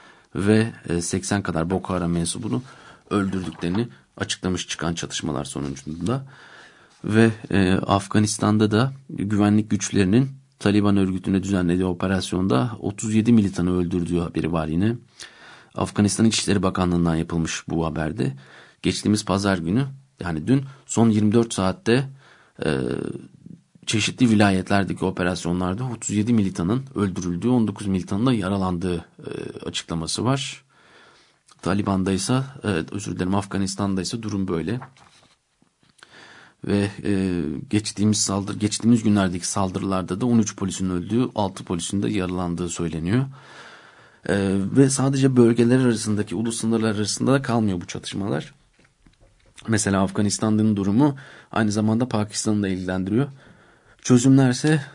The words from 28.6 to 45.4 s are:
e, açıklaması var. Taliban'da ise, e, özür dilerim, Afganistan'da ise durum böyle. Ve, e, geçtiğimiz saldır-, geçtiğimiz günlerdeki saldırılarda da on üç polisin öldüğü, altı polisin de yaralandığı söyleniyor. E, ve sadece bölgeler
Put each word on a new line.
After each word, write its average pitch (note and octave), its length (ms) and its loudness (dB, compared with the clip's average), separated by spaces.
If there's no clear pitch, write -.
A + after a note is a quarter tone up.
e, - 340 -14
açıklaması - 580 -6
var. C3+ 400 -4
Taliban'da G2 500 0
ise, A#2+ 280 0
e, G#2 40 -2
özür G2+ 480 -4
dilerim, F#2+ 180 -2
Afganistan'da G2 680 -2
ise A2+ 200 -8
durum G2+ 260 -4
böyle. F2+ 320 -4
Ve, G2+ 240 0
e, F#2+ 380 -2
geçtiğimiz G#2 480 0
saldır-, G2+ 420 -4
geçtiğimiz A2 420 2
günlerdeki G2 440 2
saldırılarda F#2+ 760 -2
da B2+ 60 0
on A#2+ 120 4
üç G#2+ 180 0
polisin F#2+ 340 -4
öldüğü, F#2+ 440 -2
altı G2 300 -4
polisin G2 380 -4
de A2+ 60 -2
yaralandığı F2+ 600 -4
söyleniyor. E2+ 560 -2
E, G2 300 0
ve C3+ 140 6
sadece C3+ 460 2
bölgeler A#2+ 420 6